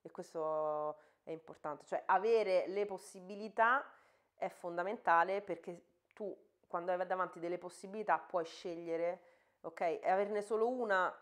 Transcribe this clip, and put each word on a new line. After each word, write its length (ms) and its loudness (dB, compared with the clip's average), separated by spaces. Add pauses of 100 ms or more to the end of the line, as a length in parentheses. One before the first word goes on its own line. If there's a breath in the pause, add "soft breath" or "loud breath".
e 100 -16
questo 880 -2 (260 soft breath)
è 80 -12
importante, 520 -10
cioè 220 -2
avere 640 4
le 180 -2
possibilità 960 0 (500 loud breath)
è 140 -4
fondamentale, 920 2
perché 400 -8 (320)
tu 200 -8 (320)
quando 260 -2
hai 140 0
davanti 340 -2
delle 180 -2
possibilità 600 -2
puoi 280 -2
scegliere, 760 -4 (420 soft breath)
ok? 180 -10
E 280 -2
averne 340 2
solo 260 0
una 540 2